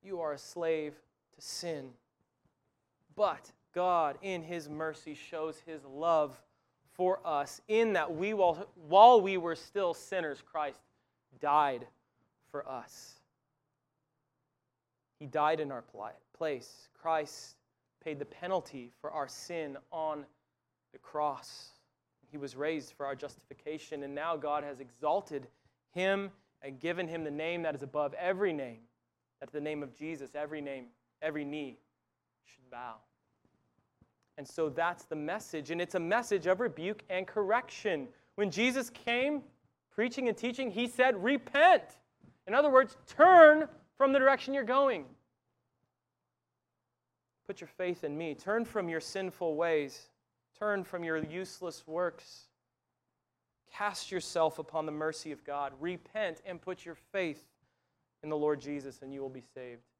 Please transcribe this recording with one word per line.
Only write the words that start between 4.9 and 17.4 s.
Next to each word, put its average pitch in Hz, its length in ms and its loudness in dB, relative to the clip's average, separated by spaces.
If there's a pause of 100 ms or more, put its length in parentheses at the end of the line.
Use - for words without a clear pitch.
shows 156 460 -8
his 151 260 -14
love 151 520 0 (540)
for 185 340 0
us 143 400 -4
in 220 280 2
that 165 200 0
we, 196 200 -2
while, 180 400 2
while 196 480 10
we 190 160 0
were 165 180 -4
still 180 380 -2
sinners, 160 480 -6
Christ 147 400 -8 (580)
died 143 480 2 (600)
for - 180 -10
us. - 540 -16 (2000)
He 151 60 -18
died 151 360 0
in 143 120 -4
our 123 80 -8
pli-, 104 320 -14 (220)
place. - 580 -8
Christ - 640 -6 (480)